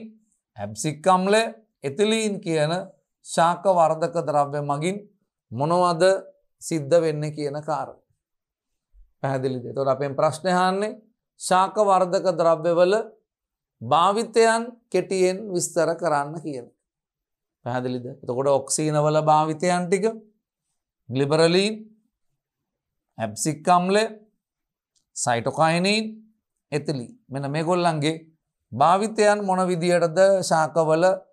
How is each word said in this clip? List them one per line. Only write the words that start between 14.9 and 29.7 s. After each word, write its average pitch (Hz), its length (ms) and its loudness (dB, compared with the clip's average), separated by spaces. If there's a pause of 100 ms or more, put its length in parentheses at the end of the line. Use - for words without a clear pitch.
විස්තර 165 440 0
කරන්න 156 460 -2
කියන. 135 260 -10 (1000)
පැහැදිලිද? 123 420 -6 (100)
එතකොට 131 320 -4
ඔක්සීන 151 480 0
වල 151 260 2
භාවිතයන් 156 600 2
ටික, 185 200 0 (1040)
ග්ලිබරලීන්, 165 680 2 (1400)
ඇබ්සික් 113 500 -4
අම්ලය, 185 360 4 (1120)
සයිටොකයිනින්, 160 880 0 (680)
එතිලීන්. 147 400 -6 (140)
මෙන්න 139 240 -8
මේගොල්ලන්ගේ 160 680 0 (560)
භාවිතයන් 208 720 2
මොන 185 220 0
විදියටද 175 520 0 (240)